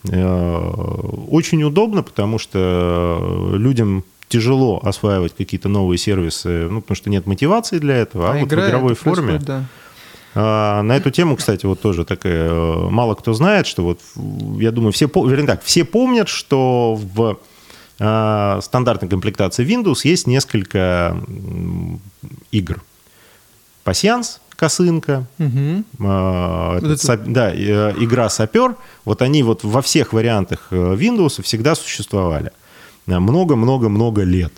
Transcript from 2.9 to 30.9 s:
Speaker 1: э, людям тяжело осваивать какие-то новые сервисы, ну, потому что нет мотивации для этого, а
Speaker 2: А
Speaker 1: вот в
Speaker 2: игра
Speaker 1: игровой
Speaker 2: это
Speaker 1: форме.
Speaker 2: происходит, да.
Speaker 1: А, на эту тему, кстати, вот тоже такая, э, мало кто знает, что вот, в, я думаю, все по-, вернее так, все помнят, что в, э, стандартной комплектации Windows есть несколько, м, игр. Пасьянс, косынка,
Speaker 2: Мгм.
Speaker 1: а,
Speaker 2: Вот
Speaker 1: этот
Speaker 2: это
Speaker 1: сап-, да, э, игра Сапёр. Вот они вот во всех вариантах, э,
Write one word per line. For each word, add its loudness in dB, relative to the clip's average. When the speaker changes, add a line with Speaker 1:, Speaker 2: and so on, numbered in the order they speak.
Speaker 1:
э, 0
людям 2
тяжело 2
осваивать 0
какие-то -6
новые 2
сервисы, -2
ну, -4
потому -4
что -6
нет 0
мотивации 0
для 0
этого, 0
а 2
Speaker 2:
А 0
Speaker 1:
вот 0
в -2
Speaker 2:
игра 0
Speaker 1:
игровой 2
Speaker 2:
это -4
Speaker 1:
форме. 0
Speaker 2:
происходит, -2
да. -6
Speaker 1:
А, 2
на 2
эту 0
тему, 2
кстати, -2
вот 0
тоже 0
такая, -2
э, 0
мало 0
кто -2
знает, 2
что -4
вот, -2
в, -8
я 4
думаю, 0
все 2
по-, 0
вернее 2
так, -2
все 2
помнят, 2
что 0
в, 0
э, 2
стандартной 0
комплектации -2
Windows 0
есть 2
несколько, 0
м, -6
игр. -2
Пасьянс, 0
косынка, 0
Speaker 2:
Мгм. 0
Speaker 1:
а, 0
Speaker 2:
Вот 0
Speaker 1:
этот 0
Speaker 2:
это -2
Speaker 1:
сап-, 0
да, 2
э, 2
игра 2
Сапёр. 2
Вот -2
они 4
вот 2
во 2
всех 0
вариантах, 0
э, 0